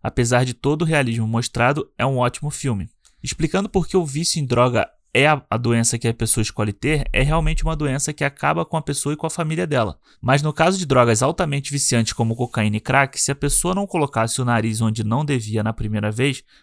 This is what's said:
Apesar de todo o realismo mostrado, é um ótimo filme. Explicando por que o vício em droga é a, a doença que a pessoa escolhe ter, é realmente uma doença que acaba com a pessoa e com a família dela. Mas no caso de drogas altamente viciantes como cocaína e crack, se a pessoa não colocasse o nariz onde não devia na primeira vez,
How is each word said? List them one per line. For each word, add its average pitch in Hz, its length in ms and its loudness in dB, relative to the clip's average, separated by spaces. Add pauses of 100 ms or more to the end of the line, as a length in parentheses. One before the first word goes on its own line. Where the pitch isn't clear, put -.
Apesar 123 440 0
de 123 80 -6
todo 156 300 -2
o - 20 0
realismo 123 420 0
mostrado, 120 680 0
é - 80 -2
um 135 120 0
ótimo 123 320 -2
filme. 120 400 -4 (320)
Explicando - 460 -2
por 180 200 2
que 196 100 0
o 175 80 2
vício 151 340 -2
em 143 60 -2
droga 120 440 2 (240)
é 131 140 4
a, 147 220 2
a 110 80 0
doença 117 400 2
que 117 100 -2
a 117 60 2
pessoa 117 300 0
escolhe 110 280 -2
ter, 147 400 0
é - 120 2
realmente 160 400 2
uma 160 120 0
doença 147 380 -2
que 151 100 -4
acaba 151 400 -2
com 160 140 -4
a 156 40 -2
pessoa 147 320 -2
e 156 40 -6
com - 100 -6
a - 20 -2
família 160 380 -2
dela. 120 320 -2 (220)
Mas 135 200 4
no 151 120 -2
caso 180 240 2
de 185 80 -6
drogas 120 360 4
altamente 143 500 -2
viciantes 120 420 0
como 113 220 -2
cocaína 110 420 -2
e - 20 -2
crack, 135 400 0
se - 120 0
a 139 40 0
pessoa 143 400 0
não 202 120 -2
colocasse 131 540 0
o 123 40 0
nariz 113 340 0
onde 113 240 0
não 120 220 -2
devia 110 380 -2
na 110 100 -2
primeira 107 380 -4
vez, 131 320 -2 (200)